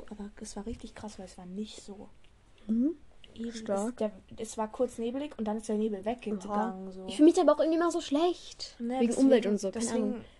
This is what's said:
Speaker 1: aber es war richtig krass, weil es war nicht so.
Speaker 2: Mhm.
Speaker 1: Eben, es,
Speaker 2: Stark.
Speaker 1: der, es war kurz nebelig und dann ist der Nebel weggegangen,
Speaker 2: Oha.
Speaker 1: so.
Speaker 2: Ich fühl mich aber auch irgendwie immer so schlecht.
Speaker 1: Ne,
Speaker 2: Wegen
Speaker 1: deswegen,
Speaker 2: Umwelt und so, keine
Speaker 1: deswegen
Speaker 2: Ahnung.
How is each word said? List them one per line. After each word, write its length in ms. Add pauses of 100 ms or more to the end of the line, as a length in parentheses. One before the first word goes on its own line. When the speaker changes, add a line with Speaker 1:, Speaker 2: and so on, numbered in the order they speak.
Speaker 1:
aber 200 (100)
es 160
war 100
richtig 300
krass, 240
weil 60
es 120
war 80
nicht 380
so. 240 (600)
Speaker 2:
Mhm. 240 (440)
Speaker 1:
Eben, 140
es, 80
Speaker 2:
Stark. 400
Speaker 1:
der, 140 (260)
es 200
war 140
kurz 260
nebelig 400
und 80
dann 120
ist 100
der 80
Nebel 300
weggegangen, 800
Speaker 2:
Oha. 60
Speaker 1:
so. 160
Speaker 2:
Ich 80
fühl 80
mich 120
aber 160
auch 60
irgendwie 200
immer 120
so 80
schlecht. 800
Speaker 1:
Ne, 140
Speaker 2:
Wegen 140
Speaker 1:
deswegen, 180
Speaker 2:
Umwelt 200
und 140
so, 120
keine 140
Speaker 1:
deswegen 200
Speaker 2:
Ahnung. 160 (180)